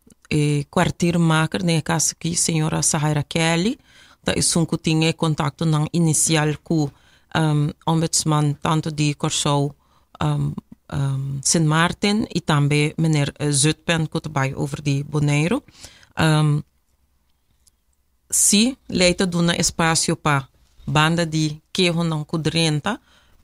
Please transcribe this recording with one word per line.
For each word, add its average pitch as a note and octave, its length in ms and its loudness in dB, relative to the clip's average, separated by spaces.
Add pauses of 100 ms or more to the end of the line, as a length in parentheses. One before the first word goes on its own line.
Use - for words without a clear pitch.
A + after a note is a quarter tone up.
(300)
e D3 400 0
quartier E3+ 480 0
maker, D#3+ 460 2
né, E3 180 0
caso E3 300 -2
aqui, E3 240 -6
senhora D#3+ 480 -2
Sahara D3+ 400 0
Kelly, E3+ 560 0 (440)
tá, F#3 120 -2
isso - 240 0
um D#3+ 60 2
que E3 120 -2
tinha D#3+ 360 0
contato D#3+ 520 -2
não D3+ 280 2
inicial D#3 560 2 (140)
com, D3+ 260 0 (440)
ehm, D3+ 380 0 (160)
ombudsman, D#3+ 720 0
tanto D#3+ 300 -2
de D3 240 0
Corsou, C#3+ 580 -2 (480)
ehm, D3 300 -2 (400)
ehm, C#3 500 -4
Sint E3 240 2
Maarten, F3+ 680 0
e E3 60 -4
também D3 560 2
meneer, D#3 420 2
eh, D3 120 -2
Zutpen, D#3 560 0
que E3 120 -6
trabalha C3+ 400 -4
over D3 220 -6
de C#3+ 220 0
Bonaire. D3 580 0 (560)
Ehm, D3+ 440 2 (1700)
se A3+ 480 2 (120)
leita F3+ 360 2
duna E3+ 320 0
espaço E3 580 0
pa C#3 320 -2 (400)
banda D#3+ 380 2
de D#3 360 -2 (120)
queijo E3+ 300 0
não D#3+ 200 -2
cudrenta, D#3+ 760 -2 (440)